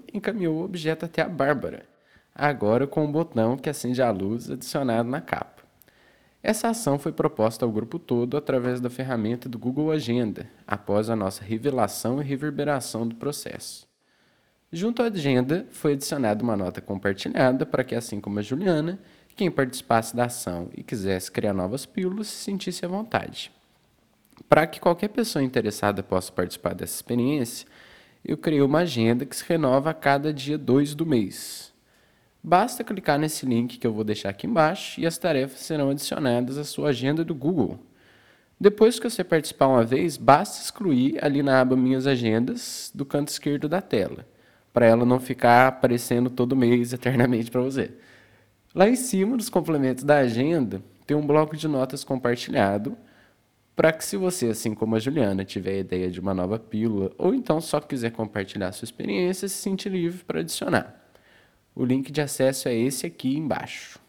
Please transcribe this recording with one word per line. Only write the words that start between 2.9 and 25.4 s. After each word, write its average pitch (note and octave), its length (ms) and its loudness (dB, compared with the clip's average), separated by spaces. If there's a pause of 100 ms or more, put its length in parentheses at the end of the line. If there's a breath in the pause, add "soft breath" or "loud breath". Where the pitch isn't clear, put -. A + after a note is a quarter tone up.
o - 20 0
botão C#3+ 480 0
que C3+ 140 -6
acende B2+ 320 -2
a A#2+ 100 4
luz G#2 400 -4
adicionado B2 580 -2
na C#3+ 120 -4
capa. - 420 -6 (800 soft breath)
Essa A3 260 0
ação D3 300 0
foi D#3 120 -6
proposta B2+ 540 0
ao A#2 60 0
grupo G#2+ 260 -4
todo B2 400 -2
através B2+ 420 -2
da B2 100 -4
ferramenta A#2+ 600 -4
do A#2 80 -8
Google C3 340 -2
Agenda, A#2+ 580 -2 (180)
após G#2 420 -2
a A#2 60 -2
nossa G2 280 -4
revelação A#2 760 -2
e D3 40 -6
reverberação C#3 800 -4
do A2+ 80 -8
processo. - 720 -10 (840)
Junto G#3+ 300 -2
à A#3+ 40 0
agenda, C#3+ 680 2
foi - 220 0
adicionada B2 500 0
uma A#2 120 0
nota F#2+ 260 -4
compartilhada A2+ 840 0
para - 180 0
que, B2 120 -6
assim A2 260 -6
como G#2 180 -4
a G#2 40 -2
Juliana, E3 560 0 (380 soft breath)
quem F3+ 140 0
participasse A#2+ 640 0
da A#2+ 100 2
ação F2+ 500 -6
e - 80 -12
quisesse F#2+ 480 -4
criar G#2 220 -2
novas G2 320 -4
pílulas G3 420 -6
se - 160 -12
sentisse F#3 400 -6
à F3 40 -4
vontade. F#3+ 640 -6 (1000)
Para D3+ 160 0
que D#3+ 140 -10
qualquer E3+ 300 -2
pessoa G#3 340 -4